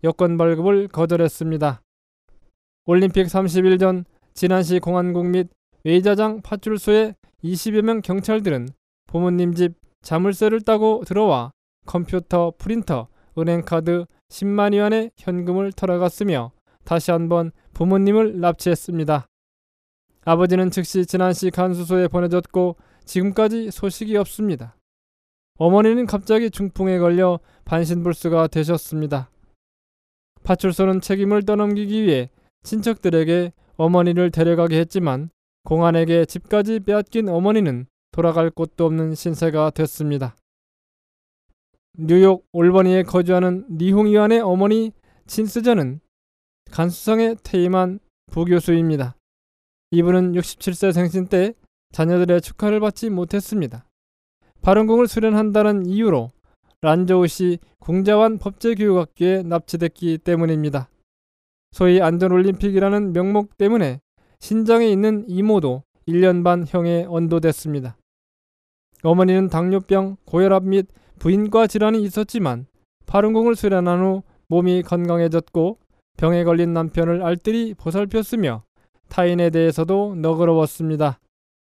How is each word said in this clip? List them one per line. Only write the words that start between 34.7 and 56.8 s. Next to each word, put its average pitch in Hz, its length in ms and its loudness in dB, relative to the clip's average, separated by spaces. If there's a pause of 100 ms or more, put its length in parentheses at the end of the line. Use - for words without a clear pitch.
했지만 165 500 -2 (360)
공안에게 165 600 2
집까지 208 540 -2
빼앗긴 208 480 -2
어머니는 175 600 0 (260)
돌아갈 165 360 0
곳도 165 360 -4
없는 160 300 -2
신세가 156 560 -2
됐습니다. 147 640 -4 (1600)
뉴욕 185 560 4
올버니에 185 500 4
거주하는 180 640 0
리홍 190 380 2
위안의 208 340 4
어머니 214 540 0 (340)
친스전은 214 720 -2 (720)
간수성에 220 720 -2
퇴임한 185 560 0 (320)
부교수입니다. 165 840 0 (760)
이분은 180 440 2
육십칠 - 380 -6
세 190 200 0
생신 180 340 -2
때 196 260 0 (380)
자녀들의 175 480 2
축하를 208 400 -2
받지 214 300 -4
못했습니다. 175 760 -6 (760)
파룬궁을 220 460 4
수련한다는 208 800 0
이유로 180 460 0 (500)